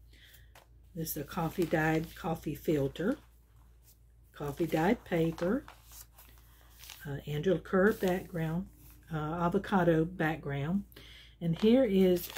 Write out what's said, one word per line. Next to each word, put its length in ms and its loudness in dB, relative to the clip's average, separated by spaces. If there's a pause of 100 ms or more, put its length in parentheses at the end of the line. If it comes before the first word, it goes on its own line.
(960)
This 160 -6
is 60 -8
a 60 -8
coffee 420 -2
dyed 500 0
coffee 400 -6
filter, 600 -2 (1160)
coffee 340 -4
dyed 380 2
paper, 600 0 (1400)
uh, 120 -6 (100)
Angela 320 0
Kerr 320 4
background, 760 -2 (480)
uh, 20 -4
avocado 880 2
background. 760 -2 (580)
And 200 -2
here 220 6
is 560 4